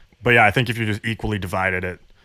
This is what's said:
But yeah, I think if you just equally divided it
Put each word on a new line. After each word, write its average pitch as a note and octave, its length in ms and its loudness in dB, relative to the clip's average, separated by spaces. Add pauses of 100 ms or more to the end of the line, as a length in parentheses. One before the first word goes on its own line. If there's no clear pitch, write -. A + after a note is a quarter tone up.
(220)
But B2 120 2
yeah, A#2 100 6
I G#2 60 6
think A#2+ 180 0
if A#2 80 -6
you A#2 100 -4
just G#2 180 -4
equally G#2+ 340 -4
divided F#2 440 -2
it F2+ 160 -8 (260)